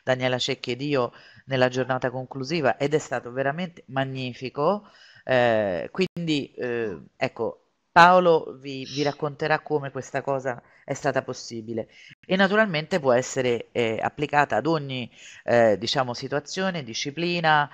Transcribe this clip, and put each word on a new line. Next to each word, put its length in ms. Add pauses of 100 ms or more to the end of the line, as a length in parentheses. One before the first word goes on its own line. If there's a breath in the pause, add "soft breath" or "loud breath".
Daniela 360
Cecchi 340
ed 80
io 320 (340 loud breath)
nella 220
giornata 420
conclusiva 680
ed 160
è 40
stato 340
veramente 560
magnifico. 1000 (380 loud breath)
Eh, 640
quindi, 640
eh, 460 (160)
ecco, 440 (300)
Paolo 720
vi, 240
vi 180
racconterà 580
come 300
questa 300
cosa 420 (220 soft breath)
è 100
stata 280
possibile 640 (380 loud breath)
e 100
naturalmente 640
può 120
essere, 600
eh, 300
applicata 540
ad 100
ogni, 440 (340 loud breath)
eh, 340
diciamo, 340
situazione, 720
disciplina, 920